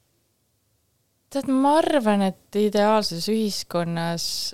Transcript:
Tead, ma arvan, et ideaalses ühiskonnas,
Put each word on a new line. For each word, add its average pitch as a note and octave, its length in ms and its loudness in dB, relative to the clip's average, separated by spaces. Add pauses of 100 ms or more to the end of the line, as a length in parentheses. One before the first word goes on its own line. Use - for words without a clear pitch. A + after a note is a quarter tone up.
(1300)
Tead, C#4 180 -4
ma C#4 300 4
arvan, A#3+ 420 2
et F#3+ 380 -4
ideaalses G#3 720 2
ühiskonnas, E3+ 960 -2 (280)